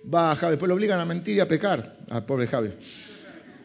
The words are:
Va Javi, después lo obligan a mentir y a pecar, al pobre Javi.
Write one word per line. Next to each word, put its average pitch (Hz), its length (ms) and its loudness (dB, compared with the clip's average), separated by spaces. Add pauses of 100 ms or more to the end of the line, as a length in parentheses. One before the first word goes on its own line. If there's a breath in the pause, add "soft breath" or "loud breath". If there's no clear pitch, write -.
(120)
Va 165 240 4
Javi, 170 160 0
después 160 180 0
lo 180 60 4
obligan 202 240 2
a 170 60 -2
mentir 175 300 -4
y 196 40 4
a 180 80 4
pecar, 165 500 0 (120)
al 113 160 -4
pobre 127 220 0
Javi. 113 220 -2 (960 loud breath)